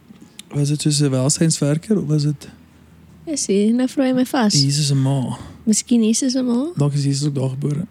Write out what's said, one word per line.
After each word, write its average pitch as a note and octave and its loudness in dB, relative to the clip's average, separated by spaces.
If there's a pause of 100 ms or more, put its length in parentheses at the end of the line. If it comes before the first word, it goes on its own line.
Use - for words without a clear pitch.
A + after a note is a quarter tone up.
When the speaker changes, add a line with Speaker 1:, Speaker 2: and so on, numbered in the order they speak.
(480)
Speaker 1:
was C#3+ -2
dit D3 -2
soos D3 0
'n D3 2
welsynswerker D#3 0
of D3 -2
was D3+ 0
dit D3 -4 (800)
Speaker 2:
Ja, D#4 -4
sien, G#3+ 2
nou B3+ 0
vra C4+ 0
jy C4 2
my B3+ 2
vas. A3 2
Speaker 1:
Jesus C#3+ 2
se C#3+ 0
ma? C3+ 0 (260)
Speaker 2:
Miskien A3+ 2
Jesus A#3+ 2
se C4 -2
ma? B3 0 (100)
Speaker 1:
Dalk C#3+ 2
is C#3+ 0
Jesus C#3 0
ook C#3+ -2
daar C3 -2
gebore. C#3+ -4